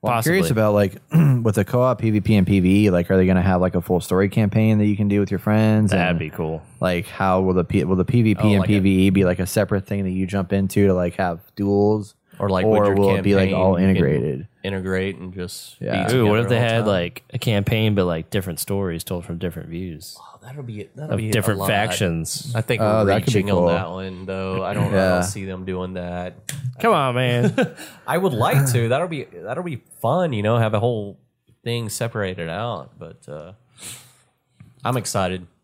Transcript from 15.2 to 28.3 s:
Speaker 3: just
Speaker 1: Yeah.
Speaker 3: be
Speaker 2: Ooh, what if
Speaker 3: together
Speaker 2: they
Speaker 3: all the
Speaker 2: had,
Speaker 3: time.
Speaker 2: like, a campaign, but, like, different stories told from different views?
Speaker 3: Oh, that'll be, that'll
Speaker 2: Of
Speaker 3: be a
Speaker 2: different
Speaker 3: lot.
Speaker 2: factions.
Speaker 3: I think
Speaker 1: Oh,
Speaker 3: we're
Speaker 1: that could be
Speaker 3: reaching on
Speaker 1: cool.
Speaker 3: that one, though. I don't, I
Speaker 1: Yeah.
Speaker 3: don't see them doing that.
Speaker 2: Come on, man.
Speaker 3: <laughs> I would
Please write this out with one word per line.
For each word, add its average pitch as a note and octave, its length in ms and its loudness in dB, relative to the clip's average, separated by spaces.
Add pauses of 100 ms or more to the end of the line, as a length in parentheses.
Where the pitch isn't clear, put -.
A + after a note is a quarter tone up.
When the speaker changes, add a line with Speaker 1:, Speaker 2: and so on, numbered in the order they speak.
Speaker 3:
just - 460 -14
Speaker 1:
Yeah. - 280 -4
Speaker 3:
be A#2 80 0
Speaker 2:
Ooh, A#2+ 120 4
what G#2 120 4
if A#2+ 80 0
Speaker 3:
together - 20 -4
Speaker 2:
they B2 60 2
Speaker 3:
all A2+ 60 2
the A#2+ 120 2
Speaker 2:
had, A2+ 60 2
Speaker 3:
time. A2 80 0
Speaker 2:
like, F2 360 -2 (100)
a - 60 -4
campaign, A2 560 0
but, F#2+ 100 2
like, E2 240 -4
different F#2 300 -6
stories F#2+ 460 -6
told F2 200 -8
from E2+ 120 -10
different E2+ 320 -8
views? E2+ 500 -12
Speaker 3:
Oh, - 240 -20
that'll C3+ 200 -16
be, G#2 320 -14
that'll D3 180 -8
Speaker 2:
Of G2+ 40 -2
Speaker 3:
be A2 120 -4
a - 20 0
Speaker 2:
different G#2 300 0
Speaker 3:
lot. G2 80 -2
Speaker 2:
factions. G2 840 -2
Speaker 3:
I A2+ 60 -2
think A#2 220 -2
Speaker 1:
Oh, G#2+ 180 2
Speaker 3:
we're G#2+ 60 2
Speaker 1:
that G2 180 2
could - 100 -2
be G#2 60 4
Speaker 3:
reaching G2 120 -2
on F#2+ 60 2
Speaker 1:
cool. F2 100 2
Speaker 3:
that E2+ 220 -2
one, F#2 360 -10
though. F#2+ 400 -6
I F#2+ 80 -4
don't, - 200 -2
I G2 40 2
Speaker 1:
Yeah. F#2+ 160 2
Speaker 3:
don't F2+ 100 2
see F#2+ 220 -6
them F#2 180 -10
doing F#2 300 -6
that. F2 400 -8 (480)
Speaker 2:
Come A3+ 120 4
on, C3+ 220 2
man. A#2+ 400 2 (300)
Speaker 3:
<laughs> - 220 -20
I D3 100 -2
would F#3 160 0